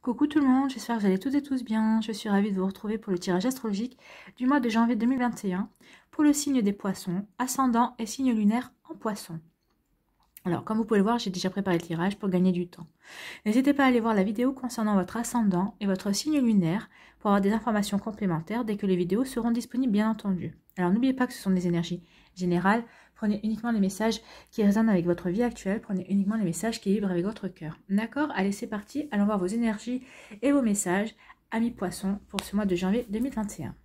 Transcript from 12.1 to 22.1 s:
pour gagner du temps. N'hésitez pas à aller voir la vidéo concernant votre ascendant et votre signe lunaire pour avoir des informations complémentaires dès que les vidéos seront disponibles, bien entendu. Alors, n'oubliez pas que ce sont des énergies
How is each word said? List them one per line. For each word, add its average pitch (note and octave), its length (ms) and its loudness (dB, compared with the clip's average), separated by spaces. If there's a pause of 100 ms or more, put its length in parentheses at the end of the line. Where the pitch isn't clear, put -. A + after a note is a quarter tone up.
pour G3+ 100 -4
gagner F#3 240 4
du F3 160 -2
temps. - 180 -18 (600)
N'hésitez C4 260 4
pas C#4 120 4
à - 20 6
aller B3 140 4
voir A3+ 120 0
la G3 120 4
vidéo A#3 280 0
concernant A#3 420 -2
votre F3+ 220 0
ascendant G#3 640 0
et G#3 60 -2
votre F#3+ 260 0
signe D4+ 260 0
lunaire G#3 520 2 (280)
pour G#3 120 0
avoir G3+ 100 6
des G3 120 2
informations G#3 460 0
complémentaires G#3 680 -4
dès G#3+ 100 -2
que G#3 80 -6
les F#3 120 2
vidéos F#3 280 0
seront A#3 280 -2
disponibles, A#3+ 420 0
bien G#3+ 160 2
entendu. F#3+ 440 -4 (220)
Alors, F3+ 160 2
n'oubliez B3+ 220 2
pas B3+ 120 0
que B3 60 -10
ce - 80 -16
sont - 80 -4
des F3+ 180 2
énergies E3+ 360 -2 (320)